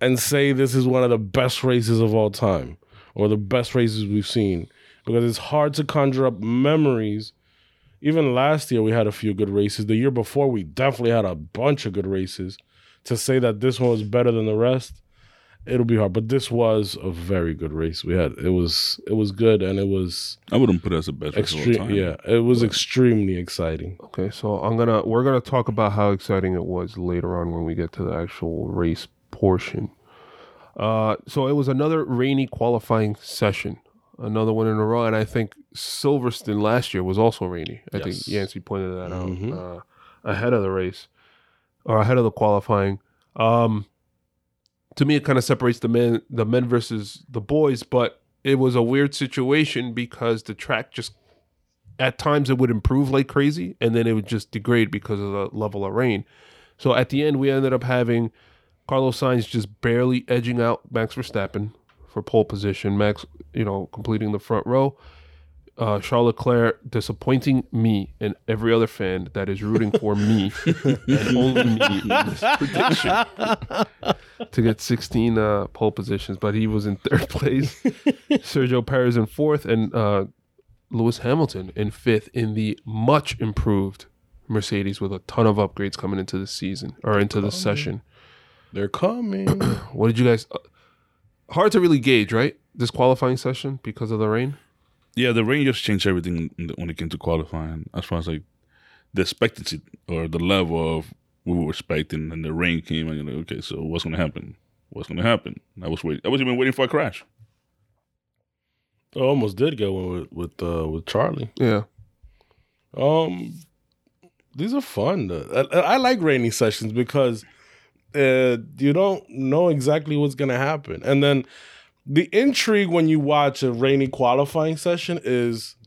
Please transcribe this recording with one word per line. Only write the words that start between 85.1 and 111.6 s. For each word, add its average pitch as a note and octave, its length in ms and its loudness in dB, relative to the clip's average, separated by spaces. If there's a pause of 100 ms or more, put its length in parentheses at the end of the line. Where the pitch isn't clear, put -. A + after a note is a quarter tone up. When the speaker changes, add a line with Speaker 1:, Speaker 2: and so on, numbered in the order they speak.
Speaker 3:
a F#2+ 80 -8
ton - 280 2
of G#2 100 4
upgrades G2 400 -2
coming G2 220 -4
into F#2+ 180 -6
the F#2+ 100 -6
season - 560 -8
or G#2 160 2
into G#2 220 0
the G2 80 -2
Speaker 1:
Coming. - 20 -8
Speaker 3:
session. G2+ 500 -4 (720)
Speaker 1:
They're G2+ 160 -4
coming. G3+ 600 -2
Speaker 3:
<clears throat> - 460 -2
What A2+ 140 2
did A#2 120 2
you B2 60 4
guys, A#2 260 2
uh, - 60 -8 (920)
hard G3+ 240 4
to F#3 80 6
really E3 180 6
gauge, A2+ 320 4
right? A#2 240 2 (180)
This A#2 180 -2
qualifying B2+ 460 2
session C3 460 -6
because A2 280 -8
of A2 80 -2
the A2 80 2
rain? B2 300 -2 (580)
Speaker 2:
Yeah, B2 160 2
the A2+ 140 2
rain C#3 200 2
just C3 160 0
changed G2+ 240 0
everything F2 520 0
in E2+ 100 -8
the, D2+ 100 -8
when E2+ 120 -6
it D#2+ 80 -10
came E2 100 -6
to D#2 100 -8
qualifying. D#2+ 760 -4
As F#2 100 -6
far F2 160 -6
as, E2 80 -8
like, D#2+ 140 -6 (720)
the F#2+ 80 -2
expectancy - 580 -4 (300)
or E2 180 -4
the E2 120 -4
level E2 600 0
of D#2 140 -14 (320)
what F2 120 0
we E2 60 0
were D2+ 80 -4
expecting, D#2 640 -4
and D#2+ 100 -8
the D#2 80 -6
rain E2+ 300 0
came, D#2+ 260 -4
and D#2 80 -6
you're D2 100 -8
like, D2 240 -8
"Okay, - 120 -8
so - 200 -10
what's D#2+ 220 -4
gonna D#2+ 140 -6
happen? - 400 -6 (320)
What's - 180 -14
gonna - 160 -6
happen?" - 380 -2 (200)
I F2 60 -8
was E2 160 -6
wait-, D#2 220 -4
I - 20 0
was C3+ 140 0
even B2+ 160 0
waiting C3 160 2
for C3+ 100 0
a B2 60 -2
crash. C#3 340 -2 (1900)
Speaker 1:
I C3+ 40 -8
almost B2+ 360 2
did C3+ 220 0
get G#2 160 -2
one F#2 160 -4
with, F2+ 240 -8
with, E2+ 300 -8
uh, E2+ 260 -2
with D#2+ 160 -6
Charlie. B2 500 -4
Speaker 3:
Yeah. A2 280 2 (1120)